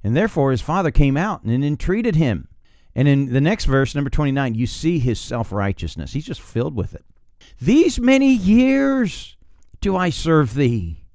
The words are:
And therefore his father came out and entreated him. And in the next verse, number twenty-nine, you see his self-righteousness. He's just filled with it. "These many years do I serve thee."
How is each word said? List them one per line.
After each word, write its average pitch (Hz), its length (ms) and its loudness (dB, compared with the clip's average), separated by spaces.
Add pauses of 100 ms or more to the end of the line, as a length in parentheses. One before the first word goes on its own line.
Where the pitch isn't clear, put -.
And 113 140 0
therefore 165 340 0
his 127 80 0
father 165 320 -2
came 139 240 4
out 185 280 -4
and 120 200 0
entreated 175 540 -2
him. 113 320 0 (460)
And 131 120 2
in 139 240 2
the 131 80 2
next 170 260 0
verse, 135 280 2
number 143 160 -4
twenty-nine, 139 460 0
you 120 100 -2
see 165 320 -2
his 120 220 -2
self-righteousness. 98 920 -6
He's 151 140 -8
just - 160 -12
filled 131 340 -6
with - 200 -6
it. - 100 -20 (560)
"These 262 380 2
many 269 340 4
years 254 1040 0 (420)
do 196 160 -2
I 180 140 -2
serve 151 460 0
thee." 117 420 -2 (160)